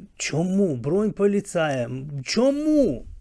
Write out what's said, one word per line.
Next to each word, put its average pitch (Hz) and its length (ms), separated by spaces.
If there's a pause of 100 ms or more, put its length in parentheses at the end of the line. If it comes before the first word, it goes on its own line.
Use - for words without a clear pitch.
(180)
Чому? 185 580
Бронь 175 360
поліцаям. 151 1000 (120)
Чому? 277 840 (160)